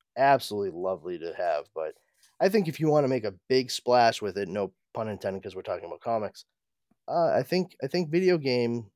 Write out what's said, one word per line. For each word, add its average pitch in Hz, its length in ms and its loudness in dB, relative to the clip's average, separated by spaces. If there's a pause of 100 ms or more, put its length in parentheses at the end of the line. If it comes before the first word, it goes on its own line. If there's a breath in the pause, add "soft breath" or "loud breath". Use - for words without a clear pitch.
(180)
absolutely 104 600 2
lovely 90 400 -4
to 80 160 -8
have, 80 380 -4
but 78 220 -6 (440)
I 190 100 4
think 196 180 2
if 147 120 -6
you 156 100 2
wanna 147 180 4
make 127 160 0
a 98 120 -6 (140)
big 131 220 2
splash 120 500 4
with 98 160 -4
it, 101 120 -2
no 98 240 -4 (200)
pun 113 160 -6
intended, 98 340 -6
'cause 95 120 -12
we're 92 80 -8
talking 90 220 -6
about 80 160 -12
comics, 110 440 -4 (640)
uh, 165 280 0
I 127 80 2
think, 185 400 -2
I 143 40 -4
think 170 240 -2
video 180 280 4
game 120 560 0